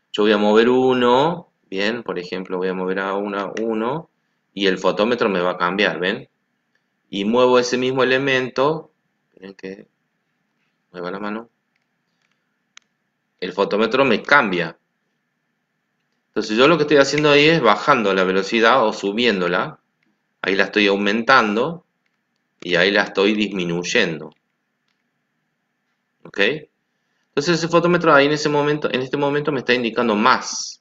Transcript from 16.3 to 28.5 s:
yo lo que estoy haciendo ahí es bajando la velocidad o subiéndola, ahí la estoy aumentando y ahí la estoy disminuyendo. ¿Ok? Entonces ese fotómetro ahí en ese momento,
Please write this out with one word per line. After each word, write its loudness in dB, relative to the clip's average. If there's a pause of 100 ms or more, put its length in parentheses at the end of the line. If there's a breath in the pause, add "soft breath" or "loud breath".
yo 6
lo 4
que 0
estoy 4
haciendo 2
ahí 6
es 2
bajando 2
la 2
velocidad 2
o 0
subiéndola, -2 (640)
ahí -2
la 2
estoy 0
aumentando 0 (800)
y -2
ahí 2
la 4
estoy 0
disminuyendo. -2 (1900)
¿Ok? -12
Entonces -6
ese -4
fotómetro 4
ahí 6
en 0
ese -2
momento, -2